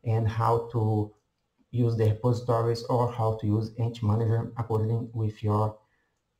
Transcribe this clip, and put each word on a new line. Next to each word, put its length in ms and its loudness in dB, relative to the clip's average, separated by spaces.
and 220 2
how 440 0
to 420 0
use 260 0
the 100 2
repositories 800 0
or 280 0
how 260 -2
to 80 -6
use 320 0
Entity 300 -2
Manager 500 0
according 560 -2
with 300 -4
your 340 0